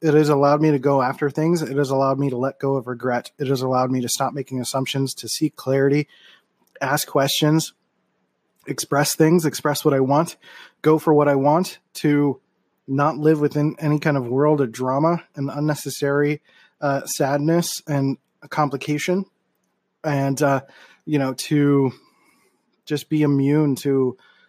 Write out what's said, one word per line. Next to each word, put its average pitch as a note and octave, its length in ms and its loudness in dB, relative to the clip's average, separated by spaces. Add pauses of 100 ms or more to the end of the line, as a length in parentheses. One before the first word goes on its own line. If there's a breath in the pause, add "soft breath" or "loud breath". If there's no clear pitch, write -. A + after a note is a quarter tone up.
It D#3 120 2
has D3 160 4
allowed C#3+ 320 4
me D#3 100 4
to C#3+ 80 2
go C3+ 220 2
after B2+ 280 -2
things. D#3+ 320 0
It C3+ 140 -6
has C#3+ 140 0
allowed C3+ 280 0
me C#3+ 120 -2
to B2+ 80 -4
let B2+ 220 -4
go C#3 160 -2
of B2 120 -6
regret. A#2+ 500 -6
It C#3 100 -4
has C3 140 -2
allowed B2+ 300 0
me C3 100 -2
to A#2+ 60 -4
stop C3+ 260 -4
making C3+ 280 -8
assumptions, C3+ 540 -4
to - 120 -14
seek - 300 -4
clarity, C#3 500 0 (720 soft breath)
ask C#3 300 -2
questions, D3+ 640 0 (960)
express - 480 -2
things, D#3+ 300 4
express C#3+ 380 -2
what D3 100 4
I C3+ 60 2
want, C#3+ 380 2 (440 loud breath)
go D#3 160 4
for D#3 160 2
what D3 140 4
I C#3+ 80 4
want, D3 440 2 (160)
to C#3+ 440 0 (480)
not C#3+ 300 0
live D3+ 240 2
within D3 380 0
any D3+ 200 0
kind D3 160 0
of B2+ 120 -2
world C#3+ 340 2
of A#2+ 100 -2
drama C#3 520 0 (120)
and C#3 140 -6
unnecessary, D3 920 -2 (380 soft breath)
uh, E3+ 260 -2
sadness D3+ 800 -2
and C3+ 320 -2 (320)
complication, D3 760 -4 (800)
and, C#3 360 -2
uh, C#3 200 2 (420 soft breath)
you D3+ 160 0
know, C3 140 -2
to C#3+ 580 2 (960 soft breath)
just D3 240 -6
be D3+ 140 2
immune C#3+ 520 2
to C3 420 0 (320 soft breath)